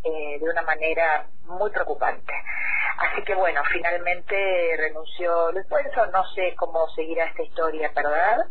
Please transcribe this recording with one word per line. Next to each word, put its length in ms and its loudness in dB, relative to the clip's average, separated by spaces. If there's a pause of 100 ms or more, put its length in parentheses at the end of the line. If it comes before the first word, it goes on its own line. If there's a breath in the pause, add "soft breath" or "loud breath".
eh, 380 -2
de 100 0
una 120 0
manera 640 0 (180)
muy 260 -2
preocupante. 600 -2 (680 loud breath)
Así 240 0
que 120 0
bueno, 280 2 (100)
finalmente 1040 0
renunció 760 0
Luis 160 -2
Puenzo, 380 2
no 180 2 (100)
sé 220 0
cómo 400 0
seguirá 300 0
esta 160 -2
historia, 520 0
¿verdad? 560 2